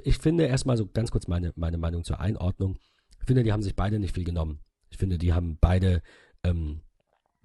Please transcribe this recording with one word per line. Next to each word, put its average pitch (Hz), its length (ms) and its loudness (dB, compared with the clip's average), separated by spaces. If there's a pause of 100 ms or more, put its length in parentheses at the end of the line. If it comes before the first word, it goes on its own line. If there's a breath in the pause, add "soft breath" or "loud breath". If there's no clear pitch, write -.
ich 123 140 4
finde 165 260 2
erstmal 127 320 0
so 110 100 -2
ganz - 240 -2
kurz - 160 -2
meine, 87 300 -2
meine 82 220 -2
Meinung 82 260 -4
zur - 160 -6
Einordnung. 95 580 -2 (400)
Ich - 80 -6
finde, 123 160 4
die 110 100 2
haben 107 100 0
sich 98 140 -4
beide 104 220 0
nicht 92 160 -2
viel 90 100 -4
genommen. 82 360 -4 (300)
Ich - 80 -18
finde, 92 180 0
die 87 160 2
haben 85 260 0
beide, 90 440 4 (420 soft breath)
ähm, 80 380 -2 (640)